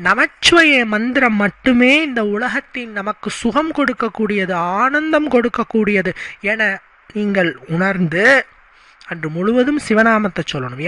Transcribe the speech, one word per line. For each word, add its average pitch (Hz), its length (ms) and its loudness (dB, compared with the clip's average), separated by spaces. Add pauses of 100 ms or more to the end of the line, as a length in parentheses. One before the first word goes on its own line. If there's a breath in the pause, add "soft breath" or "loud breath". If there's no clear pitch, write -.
நமச்சிவாய 285 720 2 (140)
மந்திரம் 240 440 0
மட்டுமே 240 540 2 (120)
இந்த 254 200 -4 (140)
உலகத்தின் 240 560 -6
நமக்கு 208 380 -6
சுகம் 294 440 -2
கொடுக்கக்கூடியது, 214 800 -2 (240)
ஆனந்தம் 302 560 0
கொடுக்கக்கூடியது 214 800 0 (300 loud breath)
என 214 240 -2 (440)
நீங்கள் 196 400 0 (160)
உணர்ந்து 180 580 0 (880 soft breath)
அன்று 156 200 -10
முழுவதும் 247 560 2
சிவநாமத்தை 214 580 2
சொல்லணும். 127 440 -8